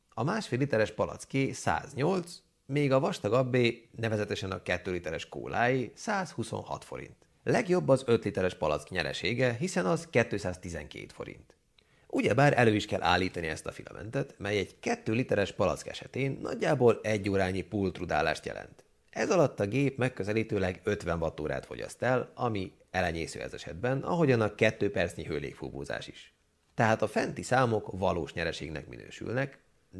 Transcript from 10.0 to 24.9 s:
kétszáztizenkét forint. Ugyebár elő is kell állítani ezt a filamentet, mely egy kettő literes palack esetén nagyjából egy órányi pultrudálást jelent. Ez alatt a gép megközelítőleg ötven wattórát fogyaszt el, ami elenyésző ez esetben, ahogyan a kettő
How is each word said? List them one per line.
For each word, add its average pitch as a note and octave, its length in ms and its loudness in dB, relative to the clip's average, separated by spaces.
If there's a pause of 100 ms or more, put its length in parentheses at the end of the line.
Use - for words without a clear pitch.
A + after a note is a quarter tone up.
kétszáztizenkét F2+ 1040 -2
forint. - 440 -16 (500)
Ugyebár C#3+ 520 4
elő A#2 160 6
is G#2 120 0
kell F#2+ 160 -4
állítani F2 440 2
ezt D#2 200 -6
a - 60 -6
filamentet, - 640 -8
mely G2+ 200 -2
egy - 220 -4
kettő A3+ 320 -2
literes G#2+ 400 2
palack E2+ 340 0
esetén - 560 -6
nagyjából C#3+ 600 4
egy G#2+ 260 0
órányi F#2+ 340 2
pultrudálást E2+ 840 0
jelent. - 380 -12 (260)
Ez - 200 -2
alatt E3 300 4
a G#2 60 4
gép B2+ 320 0
megközelítőleg G#2+ 840 0
ötven E2+ 360 0
wattórát D2+ 460 -4
fogyaszt - 360 -10
el, B2 320 0
ami G#2+ 380 -2 (180)
elenyésző E2+ 500 -2
ez B1+ 140 -8
esetben, A#2+ 460 -4
ahogyan C#3+ 400 4
a G#2+ 140 2
kettő A2 360 2